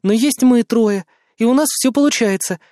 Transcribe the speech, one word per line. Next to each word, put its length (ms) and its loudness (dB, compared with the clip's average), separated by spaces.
но 100 0
есть 300 0
мы 220 4
трое, 400 0
и 80 -2
у 100 2
нас 140 0
всё 240 -2
получается, 640 -2